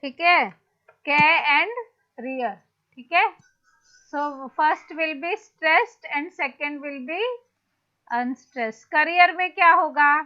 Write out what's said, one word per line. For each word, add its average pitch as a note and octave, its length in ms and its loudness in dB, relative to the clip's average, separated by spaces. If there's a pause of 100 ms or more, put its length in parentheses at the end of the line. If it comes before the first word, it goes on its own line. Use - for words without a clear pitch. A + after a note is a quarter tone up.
ठीक C4+ 200 -12
है, E4 300 2 (580)
के D4 100 0 (340)
and F4 240 0 (440)
रियर, B3 340 -6 (400)
ठीक A#3+ 180 -18
है। F4 120 2 (880)
So C#4+ 360 -6
first D#4 480 -2
will D#4 240 -4
be E4+ 160 -4
stressed E4 680 -2 (120)
and D4+ 160 -6
second C#4+ 480 -8
will C#4+ 260 -10
be E4 160 -6 (880)
unstressed। A#3+ 840 -6
करियर E4+ 440 4
में F4+ 180 -2
क्या F4 180 6
होगा? D4 380 4 (160)